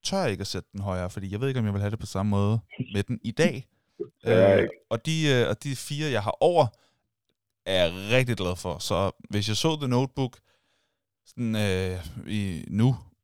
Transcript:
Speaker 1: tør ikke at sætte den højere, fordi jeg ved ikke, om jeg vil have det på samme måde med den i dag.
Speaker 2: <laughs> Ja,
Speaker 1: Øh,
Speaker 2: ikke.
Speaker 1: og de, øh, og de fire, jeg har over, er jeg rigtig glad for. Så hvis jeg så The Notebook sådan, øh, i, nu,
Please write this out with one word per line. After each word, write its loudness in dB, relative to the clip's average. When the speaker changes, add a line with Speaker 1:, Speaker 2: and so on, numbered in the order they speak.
Speaker 1:
tør -2
ikke -2
at -6
sætte -8
den -8
højere, -4
fordi -8
jeg -4
ved -2
ikke, -2
om 2
jeg 0
vil 0
have 0
det -6
på -10
samme -2
måde 2
med 0
den -6
i -4
dag. 2
Speaker 2:
<laughs> -16
Ja, 6
Speaker 1:
Øh, 4
Speaker 2:
ikke. -2
Speaker 1:
og -4
de, 0
øh, 2
og -4
de -6
fire, -6
jeg -2
har -2
over, 6
er 2
jeg 2
rigtig 2
glad -2
for. -6
Så 0
hvis -2
jeg -2
så 0
The -6
Notebook -2
sådan, -4
øh, 0
i, -4
nu, 4